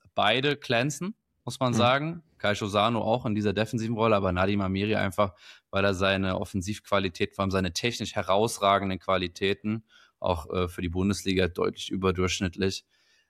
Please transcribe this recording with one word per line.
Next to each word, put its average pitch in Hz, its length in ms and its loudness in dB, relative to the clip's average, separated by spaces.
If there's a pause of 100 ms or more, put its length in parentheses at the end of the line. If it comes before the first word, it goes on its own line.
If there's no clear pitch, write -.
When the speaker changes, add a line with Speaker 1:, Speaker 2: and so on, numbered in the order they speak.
(140)
Speaker 1:
beide 120 440 2
glänzen, 147 580 -2 (280)
muss - 160 -10
man 123 140 0
Speaker 2:
Mhm. 117 40 0
Speaker 1:
sagen. 139 460 2 (140)
Kai 104 180 0
Schosano 104 460 2
auch 113 240 0
in 110 100 -2
dieser 104 180 0
defensiven 110 420 -2
Rolle, 110 200 4
aber 95 160 2
Nadim 98 300 2
Amiri 98 340 0
einfach, 98 380 0 (380)
weil 98 120 0
er 98 100 4
seine 95 460 0
Offensivqualität, 101 960 -2
vor 98 80 0
allem 95 80 0
seine 92 220 0
technisch 117 420 -4
herausragenden 98 840 2
Qualitäten, 98 840 -2 (360)
auch, 90 340 -2
äh, 90 140 0
für 85 140 -10
die 90 80 -2
Bundesliga 92 580 0
deutlich 90 440 -4
überdurchschnittlich, 95 920 -2 (440)